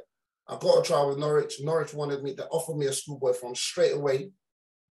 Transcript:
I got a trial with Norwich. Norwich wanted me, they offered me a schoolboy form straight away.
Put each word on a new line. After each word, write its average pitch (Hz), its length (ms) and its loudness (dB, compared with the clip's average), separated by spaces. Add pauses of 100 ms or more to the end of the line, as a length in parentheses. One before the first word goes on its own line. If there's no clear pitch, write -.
(480)
I 127 100 -10
got 170 220 6
a - 20 6
trial 143 260 4
with 139 100 -2
Norwich. 151 420 0
Norwich 151 340 -2
wanted 143 300 -4
me, 135 80 -4
they 143 120 -10
offered 156 320 -4
me 147 100 0
a 135 60 0
schoolboy 131 400 -2
form 123 220 -6
straight - 380 0
away. 143 380 -2 (600)